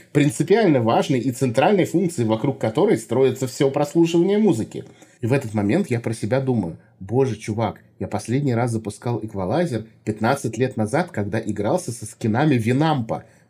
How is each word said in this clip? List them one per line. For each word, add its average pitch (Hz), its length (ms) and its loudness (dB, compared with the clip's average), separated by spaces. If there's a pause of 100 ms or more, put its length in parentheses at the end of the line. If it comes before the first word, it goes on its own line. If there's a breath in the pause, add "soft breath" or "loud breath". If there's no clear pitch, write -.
(120)
принципиально 151 680 4
важной 131 380 2
и 127 100 0
центральной 135 540 2
функции, 170 400 0
вокруг 113 340 0
которой 147 400 2
строится 131 480 0
все 135 240 0
прослушивание 170 640 2
музыки". 160 480 0 (380 loud breath)
И 117 40 -2
в 123 80 2
этот 113 200 -2
момент 110 360 0
я 117 100 0
про 113 140 -4
себя 120 260 -2
думаю: 113 380 -2 (200 soft breath)
"Боже, 110 380 0
чувак, 107 440 -4 (180)
я 95 100 -6
последний 127 460 -2
раз 120 160 0
запускал 113 520 -6
эквалайзер 110 640 -2 (180 loud breath)
пятнадцать 113 540 -2
лет 123 220 -2
назад, 135 320 -2
когда 107 280 -4
игрался 107 540 -4
со - 140 -12
скинами 127 480 0
Винампа, 123 680 0 (240 soft breath)